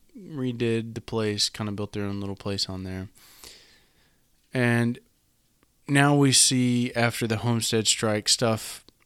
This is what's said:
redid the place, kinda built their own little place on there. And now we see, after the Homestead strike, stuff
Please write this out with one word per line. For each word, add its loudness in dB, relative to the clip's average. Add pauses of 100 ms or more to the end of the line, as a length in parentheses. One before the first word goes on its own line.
(160)
redid -4
the -6
place, -2
kinda -6
built -8
their -4
own -6
little -8
place -6
on -10
there. -8 (1500)
And 2 (880)
now 4
we 6
see, 2
after 0
the 0
Homestead 0
strike, 0
stuff 0 (220)